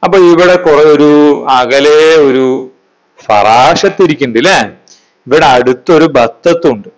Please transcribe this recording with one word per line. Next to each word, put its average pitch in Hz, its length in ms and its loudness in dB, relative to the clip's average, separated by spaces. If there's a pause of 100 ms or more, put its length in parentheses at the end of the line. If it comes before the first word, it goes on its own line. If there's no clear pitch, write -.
അപ്പൊ 180 140 0
ഇവിടെ 180 380 2
കുറെ 151 260 0
ഒരു 147 680 2
അകലെ 143 680 0
ഒരു 131 540 -2 (540)
ഫറാശത്ത് 123 760 0
ഇരിക്കുന്നുണ്ട് 143 460 -4
ല്ലേ? 185 100 0 (680)
ഇവിടെ 151 200 0
അടുത്തൊരു 127 580 0
ബത്തത്തുണ്ട്. 135 920 -2